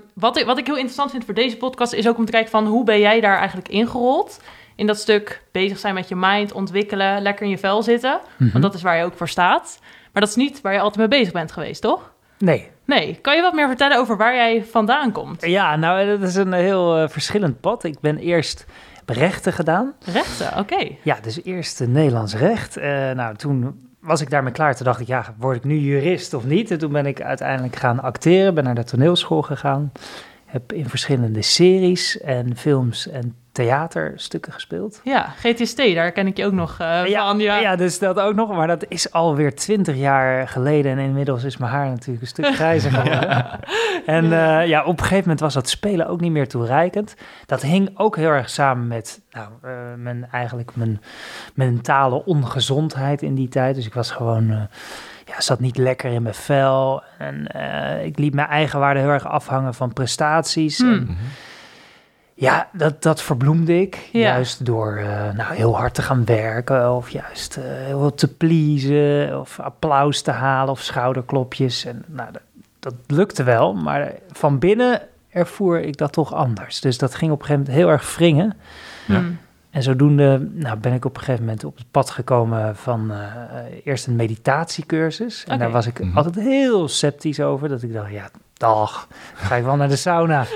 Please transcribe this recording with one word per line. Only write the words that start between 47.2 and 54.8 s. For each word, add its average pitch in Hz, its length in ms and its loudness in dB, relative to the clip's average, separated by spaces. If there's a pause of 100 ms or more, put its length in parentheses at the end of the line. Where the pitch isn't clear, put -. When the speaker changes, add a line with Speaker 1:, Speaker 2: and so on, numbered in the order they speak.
Speaker 2:
Dat 135 160 -2
hing 180 320 2
ook 208 220 0
heel 160 120 2
erg 139 220 2
samen 131 360 0
met, 117 340 -8 (100)
nou, 110 180 -16 (140)
eh, 123 80 -14 (260)
mijn, 120 340 -8
eigenlijk 120 440 -6
mijn 113 280 -2 (520)
mentale 131 720 2
ongezondheid 139 1000 0
in 139 120 -2
die 131 140 -2
tijd. 131 260 0
Dus 127 120 -6
ik 107 80 -12
was 120 160 -4
gewoon, 113 400 0
eh, 107 60 0 (680)